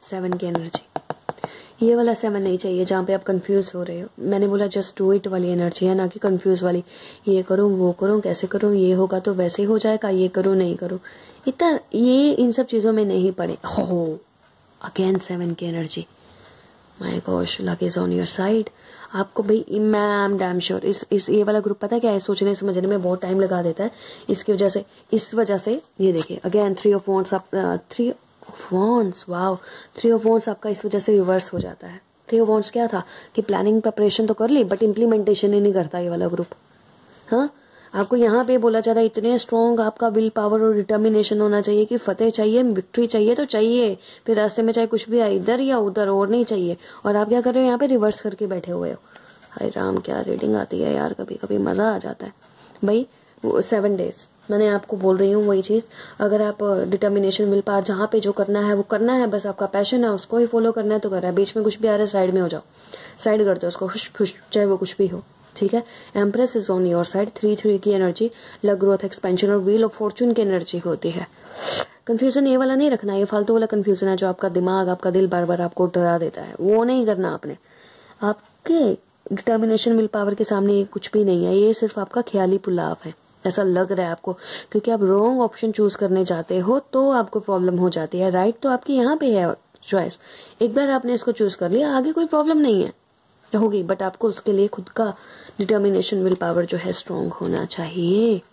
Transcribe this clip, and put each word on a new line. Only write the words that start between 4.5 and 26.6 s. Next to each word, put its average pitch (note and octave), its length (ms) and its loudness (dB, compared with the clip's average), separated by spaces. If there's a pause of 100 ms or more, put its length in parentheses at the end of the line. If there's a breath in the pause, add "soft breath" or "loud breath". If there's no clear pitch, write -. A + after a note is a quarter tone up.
"Just F#3+ 320 -6
do F#3+ 160 2
it" G3 140 0
वाली F#3 220 -2
एनर्जी F3 380 0
है, F#3 80 2
ना F#3+ 120 0
कि F3+ 120 -6
confuse F#3 440 0
वाली, F3 220 -2 (440 loud breath)
ये F#3+ 140 2
करूँ, G3 360 2
वो F3+ 140 2
करूँ, G3+ 280 0
कैसे F#3 260 -2
करूँ, G#3 280 0
ये F#3 180 4
होगा F#3 260 2
तो F#3+ 160 -2
वैसे F3+ 280 0
हो G#3+ 160 2
जाएगा, G#3+ 300 0
ये F#3 200 2
करूँ, F#3+ 280 0
नहीं F3 200 0
करूँ। F3+ 220 -8 (500 loud breath)
इतना D#4+ 320 0 (140)
ये C4 380 4
इन B3 200 2
सब B3+ 140 0
चीज़ों A3 260 0
में G#3+ 120 2
नहीं F#3+ 280 0
पड़े। F3 340 -6
हो, E3+ 520 -2 (680)
again F#3+ 320 0
seven F3 360 -4
की F3 120 -10
energy। E3 400 -6 (960 soft breath)
My F3 180 -6
gosh, - 400 -4
luck F3+ 220 -4
is F3 160 -4
on F3+ 100 -2
your F3 200 -2 (100)
side। G#3+ 300 0 (460 loud breath)
आपको G3+ 280 -4
भाई, G#3+ 280 0
मैं, G#3 580 0
I'm G3+ 140 0
damn F3+ 260 -2
sure, F#3 160 -4
इस, G3 280 -2
इस, G3 180 0
ये G#3 140 4
वाला G#3+ 160 0
group G3+ 180 -4
पता G#3+ 180 -4
है A#3 40 0
क्या A#3 100 2
है, G3 100 0
सोचने G3 340 0
समझने F#3+ 340 -2
में G3 140 0
बहुत F3+ 200 -2
time F#3+ 180 0
लगा F3+ 220 0
देता E3+ 220 -2
है। A#3 60 -4 (400 loud breath)
इसकी G#3 220 -2
वजह G3 160 2
से, G3 160 -2 (280 soft breath)
इस A3 220 -2
वजह G#3 240 0
से, A3+ 240 -4 (180)
ये F#3+ 120 4
देखिए, E3 340 -4
again F#3+ 320 0